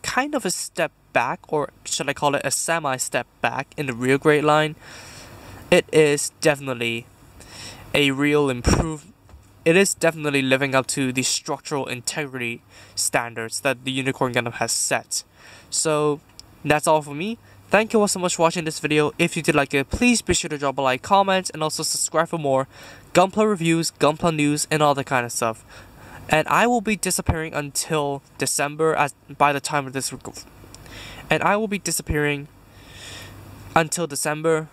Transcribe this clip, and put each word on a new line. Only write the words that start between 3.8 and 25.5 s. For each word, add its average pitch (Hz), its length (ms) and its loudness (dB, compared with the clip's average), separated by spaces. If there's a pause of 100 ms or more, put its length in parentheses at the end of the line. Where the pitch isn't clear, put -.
the 127 80 -4
real 131 240 2
grade 147 260 4
line, 151 320 4 (960)
it 180 220 6
is 147 380 4 (100)
definitely 123 680 -2 (880)
a 143 160 4
real 143 400 2
improve-, 151 560 0 (580)
it 165 120 4
is 196 180 4
definitely 151 480 0
living 131 320 2
up 131 140 2
to 131 240 -2
the 127 100 -2
structural - 640 -4
integrity 127 760 -8 (320)
standards 117 680 -4
that 131 240 -2
the 131 80 -4
Unicorn 131 420 -2
Gundam 120 200 -2
has 113 180 -2
set. - 520 -4 (460)
So, 151 500 0 (440)
that's 147 220 2
all 156 140 6
for 143 140 -12
me. 202 240 -6 (320)
Thank 214 220 4
you 220 80 6
all 208 80 4
so 196 100 -2
much 175 160 0
for 180 80 0
watching 165 220 2
this 156 160 -6
video. 151 360 2
If 170 200 0
you 165 60 -4
did 156 120 2
like 139 200 2
it, 139 160 0
please 240 320 2
be 180 120 0
sure - 140 -2
to 151 100 -6
drop 139 180 -2
a 139 40 -4
like, 131 220 2
comment, 190 520 2
and 156 80 -4
also 156 220 -2
subscribe - 440 0
for 165 100 -4
more 135 280 2 (480)
Gunpla 196 340 4
reviews, 165 440 2
Gunpla 160 420 2
news, 147 360 0
and 151 120 2
all 147 120 4
that 135 120 -4
kind 123 180 0
of 120 60 -8
stuff. 113 340 -4 (640)